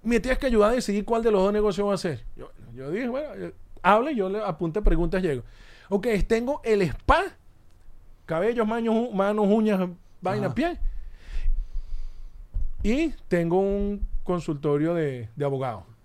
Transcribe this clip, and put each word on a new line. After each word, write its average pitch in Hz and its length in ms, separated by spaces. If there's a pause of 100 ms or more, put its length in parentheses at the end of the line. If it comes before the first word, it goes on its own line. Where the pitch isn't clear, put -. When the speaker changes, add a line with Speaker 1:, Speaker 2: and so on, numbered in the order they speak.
Speaker 1:
Me 226 160
tienes 262 180
que 277 80
ayudar 220 240
a 240 40
decidir 208 300
cuál 226 200
de 233 80
los 190 100
dos 202 100
negocios 208 360
va 202 40
a - 20
hacer." 160 300 (120)
Yo, 131 140 (240)
yo 131 160
dije, 233 180
"Bueno, 277 260
eh, 180 180 (300)
habla 220 300
y 269 40
yo 190 120
le 196 160
apunte 175 380
preguntas, 175 400
llego. 139 200 (460)
Ok, 202 180 (220)
tengo 247 340
el 214 200
spa, 254 400 (1040)
cabellos, 214 400
manos, 226 280
u-, 226 180
manos, 202 360
uñas, 214 320 (400)
vaina, 196 260
Speaker 2:
Ajá. 147 80
Speaker 1:
pie. 330 240 (2000)
Y 277 260 (200)
tengo 170 320
un 202 460 (180)
consultorio 156 680
de, 131 420
de 143 80
abogado." 131 400 (200)